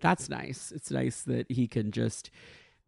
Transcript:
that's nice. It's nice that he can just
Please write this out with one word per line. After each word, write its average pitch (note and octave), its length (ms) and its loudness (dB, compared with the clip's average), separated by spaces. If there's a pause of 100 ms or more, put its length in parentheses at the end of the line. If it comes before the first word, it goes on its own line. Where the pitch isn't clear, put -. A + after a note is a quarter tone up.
that's E3+ 300 4
nice. C3 440 -8
It's - 160 -8
nice B2+ 340 0
that B2 260 0
he A#2+ 180 2
can G#2+ 220 0
just A#2 400 -2 (580)